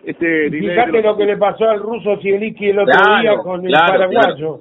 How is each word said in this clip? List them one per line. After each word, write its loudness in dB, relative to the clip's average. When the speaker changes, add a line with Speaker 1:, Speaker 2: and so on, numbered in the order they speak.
Speaker 1:
Este -2
Speaker 2:
Y -6
Speaker 1:
delay -6
Speaker 2:
fíjate 0
Speaker 1:
de 2
los 2
Speaker 2:
lo -10
que 0
le 0
pasó 0
al 0
ruso -4
Zielinski -2
el 0
otro 2
Speaker 3:
Claro, 4
Speaker 2:
día 2
con -8
el -2
Speaker 3:
claro, 4
Speaker 2:
paraguayo. 2
Speaker 3:
claro. -8